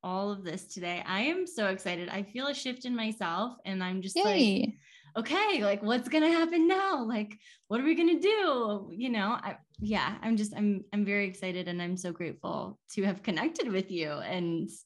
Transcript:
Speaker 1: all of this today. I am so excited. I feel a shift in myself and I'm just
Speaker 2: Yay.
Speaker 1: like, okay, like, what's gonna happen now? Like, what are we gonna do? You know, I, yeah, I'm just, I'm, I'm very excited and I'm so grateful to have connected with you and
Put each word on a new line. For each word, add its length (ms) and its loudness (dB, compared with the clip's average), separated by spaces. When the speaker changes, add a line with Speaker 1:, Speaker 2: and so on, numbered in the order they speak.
Speaker 1:
all 280 -2
of 140 -6
this 220 -6
today. 400 -6
I 160 0
am 240 0
so 220 -2
excited. 400 -4
I 140 -4
feel 240 -6
a 80 -2
shift 300 -8
in 100 -2
myself 720 0
and 180 -2
I'm 200 -2
just 140 -6
Speaker 2:
Yay. 580 4
Speaker 1:
like, 80 -2
okay, 400 2
like, 180 2
what's 260 0
gonna 220 4
happen 380 4
now? 360 2
Like, 320 -2
what 120 0
are 40 -2
we 120 4
gonna 240 4
do? 760 2
You 140 -4
know, 220 2
I, 260 -4
yeah, 420 0
I'm 140 2
just, 200 -2
I'm, 360 0
I'm 120 0
very 220 0
excited 400 -6
and 160 -4
I'm 140 -4
so 160 -6
grateful 680 -6
to 100 -2
have 220 0
connected 440 -2
with 220 -2
you 200 -2
and 580 -4